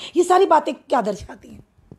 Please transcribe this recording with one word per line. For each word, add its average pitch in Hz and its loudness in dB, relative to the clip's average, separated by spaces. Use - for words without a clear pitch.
ये 349 2
सारी 359 4
बातें 311 2
क्या - -4
दर्शाती - -10
हैं? - -20